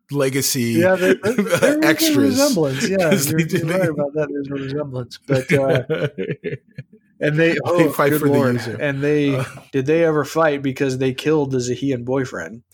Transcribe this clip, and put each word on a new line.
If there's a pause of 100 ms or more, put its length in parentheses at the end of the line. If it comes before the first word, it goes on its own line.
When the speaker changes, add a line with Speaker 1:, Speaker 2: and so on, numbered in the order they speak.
(120)
Speaker 1:
legacy
Speaker 2:
Yeah,
there,
there,
there
is
a
Speaker 1:
<laughs>
extras.
Speaker 2:
resemblance.
Yeah,
Speaker 1:
'Cause
Speaker 2:
you're,
Speaker 1:
they
Speaker 2:
you're
Speaker 1:
did
Speaker 2:
right
Speaker 1:
it.
Speaker 2:
about
that.
There's
a
resemblance.
But,
uh,
Speaker 1:
<laughs> (1120)
Speaker 2:
and
they,
Speaker 1:
They
Speaker 2:
oh,
Speaker 1:
fight
Speaker 2:
good
Speaker 1:
for
the
Speaker 2:
lord.
Speaker 1:
user.
Speaker 2:
And
they,
Speaker 1:
Uh. (260)
Speaker 2:
did
they
ever
fight?
Because
they
killed
the
Zahian
boyfriend. (100)